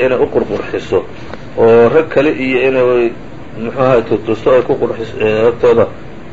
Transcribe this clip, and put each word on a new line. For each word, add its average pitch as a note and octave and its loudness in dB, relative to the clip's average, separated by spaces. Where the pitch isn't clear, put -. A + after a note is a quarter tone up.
inay B2+ 0
u C#3+ 2
qurqurxiso G#2 -2
oo A#2 6
rag D#3 2
kale D3+ 2
iyo C3 -2
inay, B2 2
muxuu A#2 -6
ahay, B2+ 4
tustusto A2 -2
ay B2+ 4
ku C#3 0
qurxis-, A2+ -6
ee, A2 2
agtooda A#2 4